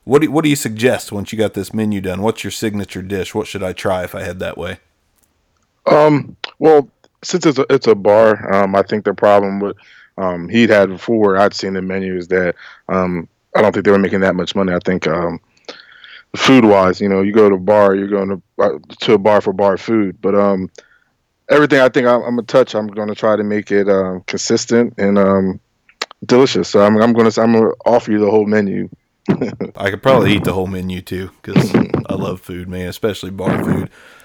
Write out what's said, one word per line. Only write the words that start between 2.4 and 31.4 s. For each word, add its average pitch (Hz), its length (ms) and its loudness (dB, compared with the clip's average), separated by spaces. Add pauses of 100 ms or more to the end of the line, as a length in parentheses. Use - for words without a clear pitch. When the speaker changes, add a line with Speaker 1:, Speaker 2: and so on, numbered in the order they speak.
Speaker 1:
your 98 80 -10
signature 104 500 -8
dish? 92 320 -8
What 107 140 -6
should 98 160 -12
I 92 100 -6
try 92 300 -4
if 90 100 -12
I 92 80 -12
head 92 180 -10
that 90 200 -10
way? 90 180 -12 (1080)
Speaker 2:
Um, 151 480 2 (240)
well, 147 280 4 (360)
since 180 240 -2
it's 139 100 0
a, 131 140 0
it's 135 160 0
a 110 80 6
bar, 107 580 2
um, 98 220 2
I 98 80 4
think 107 220 -4
the 101 100 0
problem 101 440 2
with, 98 160 -6 (420)
um, 90 320 -6
he'd 113 200 2
had 101 200 4
before, 101 480 -2
I'd 101 160 2
seen 98 200 -8
the 95 80 -6
menu 92 360 -6
is 87 100 -8
that, 90 280 -2 (340)
um, 90 400 -4 (260)
I - 60 2
don't 104 100 4
think 98 140 -2
they 101 60 4
were 98 80 4
making 95 220 0
that 92 140 0
much 90 180 -6
money. 95 200 -2
I 87 60 -2
think, 90 280 -4
um, 82 320 -4 (960)
food-wise, 101 640 4
you 101 80 -2
know, 95 140 0
you 101 100 -2
go 104 180 6
to 98 60 2
a 92 40 -2
bar, 101 360 4
you're 98 140 -2
going 98 200 -2
to, 95 120 -8 (200)
uh, 98 180 -2 (200)
to - 140 2
a 107 40 6
bar 104 220 2
for 98 140 -2
bar 98 240 0
food. 104 440 -2
But, 98 140 -2
um, 98 340 0 (800)
everything 147 300 4
I 127 80 6
think 123 180 0
I'm, 120 180 2
I'm 120 120 -4
gonna 120 80 -4
touch, 123 320 2
I'm 107 120 -4
gonna 104 280 -8
try 107 220 0
to 107 80 -2
make 104 260 -4
it, 101 160 0
um, 95 400 -2
consistent 117 680 -2
and, 101 200 0
um, 98 420 0 (640)
delicious. 123 420 2
So 104 140 2
I'm, 104 160 4
I'm 117 160 4
gonna, 113 240 4
I'm 113 160 2
gonna 113 180 4 (140)
offer 117 260 2
you 107 80 2
the 104 100 2
whole 107 160 2
menu. 98 440 -2 (180)
<laughs> - 220 -12 (480)
Speaker 1:
I 98 120 -4
could 98 140 -8
probably 113 300 4
eat 104 100 -2
the 90 100 -2
whole 92 140 -4
menu 92 340 -8
too, 92 300 -10 (120)